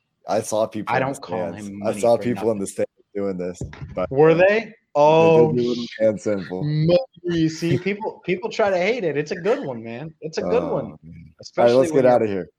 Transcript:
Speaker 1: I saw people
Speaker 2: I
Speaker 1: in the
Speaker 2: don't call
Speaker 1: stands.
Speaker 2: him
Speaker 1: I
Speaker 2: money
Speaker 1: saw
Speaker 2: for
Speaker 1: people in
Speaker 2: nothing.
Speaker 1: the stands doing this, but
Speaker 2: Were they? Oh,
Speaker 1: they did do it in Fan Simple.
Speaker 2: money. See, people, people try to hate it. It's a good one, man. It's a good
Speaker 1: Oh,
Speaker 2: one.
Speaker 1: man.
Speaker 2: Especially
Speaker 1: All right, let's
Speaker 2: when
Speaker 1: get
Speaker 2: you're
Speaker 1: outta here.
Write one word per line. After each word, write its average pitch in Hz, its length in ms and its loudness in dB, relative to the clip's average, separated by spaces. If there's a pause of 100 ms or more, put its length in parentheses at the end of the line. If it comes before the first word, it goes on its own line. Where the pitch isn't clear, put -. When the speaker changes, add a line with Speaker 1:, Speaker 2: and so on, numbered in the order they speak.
(280)
Speaker 1:
I 98 140 0
saw 110 260 0
people 107 280 -6
Speaker 2:
I 131 40 2
Speaker 1:
in 131 80 0
the 139 60 -4
Speaker 2:
don't 131 80 -12
call 90 300 -6
Speaker 1:
stands. 104 160 -12
Speaker 2:
him 98 140 -12
Speaker 1:
I 104 60 -6
Speaker 2:
money 104 120 -4
Speaker 1:
saw 117 160 4
Speaker 2:
for 107 80 -4
Speaker 1:
people 110 280 -2
in 104 80 -2
Speaker 2:
nothing. - 20 -
Speaker 1:
the 98 60 -4
stands - 240 -4 (240)
doing 101 220 -4
this, 90 240 -8 (340)
but 92 160 -4
Speaker 2:
Were 151 240 6
they? 202 380 2 (220)
Oh, 160 560 6
Speaker 1:
they 120 60 0
did 120 60 0
do 120 80 0
it 120 60 -4
in 120 100 -8 (100)
Fan 110 200 2
Simple. 95 460 -6
Speaker 2:
money. 165 840 0
See, 170 280 -2
people, 202 460 -4
people 185 260 -4
try 214 200 0
to 190 80 0
hate 208 260 0
it. 147 140 -2
It's 151 140 -4
a 196 40 -4
good 214 300 -2
one, 120 180 -10
man. 120 380 -12
It's 160 160 -8
a 220 60 -4
good - 200 0
Speaker 1:
Oh, 233 100 -4
Speaker 2:
one. 131 300 -6
Speaker 1:
man. 85 380 -20
Speaker 2:
Especially 120 320 2
Speaker 1:
All 127 40 6
right, 131 40 6
let's 131 100 2
Speaker 2:
when 139 120 4
Speaker 1:
get 127 40 6
Speaker 2:
you're 123 80 6
Speaker 1:
outta 113 120 2
here. 95 320 -6